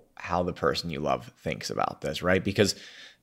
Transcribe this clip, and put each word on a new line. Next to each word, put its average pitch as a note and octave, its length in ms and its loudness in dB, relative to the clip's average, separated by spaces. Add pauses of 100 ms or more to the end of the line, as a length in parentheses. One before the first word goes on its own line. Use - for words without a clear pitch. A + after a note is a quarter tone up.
(160)
how F2+ 280 0
the F2 100 0
person E2 360 0
you C#2+ 100 -4
love C2+ 380 -2
thinks - 320 -6
about - 320 -2
this, D2 200 -4
right? F2+ 220 4
Because G2 320 4 (480)